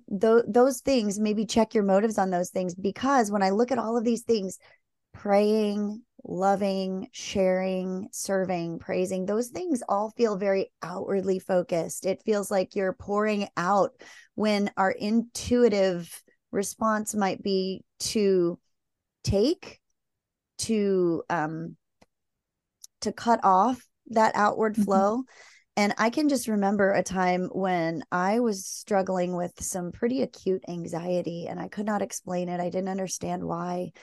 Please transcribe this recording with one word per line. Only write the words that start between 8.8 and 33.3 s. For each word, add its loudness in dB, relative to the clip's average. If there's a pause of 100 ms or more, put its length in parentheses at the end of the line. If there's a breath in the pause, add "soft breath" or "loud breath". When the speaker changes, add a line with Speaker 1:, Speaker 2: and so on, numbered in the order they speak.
Speaker 1:
those -2
things -4
all -2
feel 0
very 0 (120)
outwardly -2
focused. -2
It -2
feels -2
like -2
you're 0
pouring -2
out 2 (420 loud breath)
when 0
our 2
intuitive 0 (300)
response -2
might -2
be -2 (160)
to 2 (680)
take, 0 (760)
to, 0
um, -4 (1200)
to -4
cut 0
off 4 (240)
that 4
outward 2
Speaker 2:
Mm-hmm. 0
Speaker 1:
flow. 2 (540 soft breath)
And 2
I 2
can 0
just 0
remember 2
a 2
time 0
when -2
I 0
was -2
struggling -2
with -4 (100)
some -6
pretty -2
acute -4
anxiety, -4
and -8
I -8
could -8
not -2
explain -6
it. -4
I -2
didn't -4
understand -6